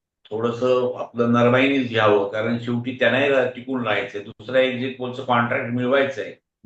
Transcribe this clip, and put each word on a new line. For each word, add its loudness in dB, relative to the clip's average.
थोडंसं 0
आपलं -2
नरमाईनेच 4
घ्यावं, 2
कारण -2
शेवटी -4
त्यांनाही 2
रा-, 2
टिकून -6
राहायचंय. -4
दुसऱ्या -2
एक्झिट -2
पोलचं -8
कॉन्ट्रॅक्ट 0
मिळवायचंय. 0